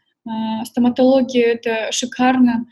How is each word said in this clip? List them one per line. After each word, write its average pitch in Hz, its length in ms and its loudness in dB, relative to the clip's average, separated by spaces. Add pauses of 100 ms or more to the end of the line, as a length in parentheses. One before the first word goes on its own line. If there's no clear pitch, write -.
(280)
а, 220 380 -6
стоматология — 247 920 2
это 226 360 -6
шикарно", 247 800 0